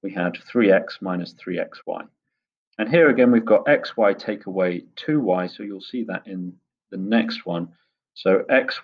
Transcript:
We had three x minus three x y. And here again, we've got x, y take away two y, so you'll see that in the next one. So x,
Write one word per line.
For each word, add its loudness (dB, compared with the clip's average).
We -8
had -4
three 2
x 2
minus -6
three -8
x -8
y. -10
And -4
here 6
again, 6
we've 4
got 2
x, 0
y 2
take -8
away -2
two -2
y, 0
so -12
you'll -12
see -10
that -10
in -10
the -14
next -2
one. -6
So 0
x, 0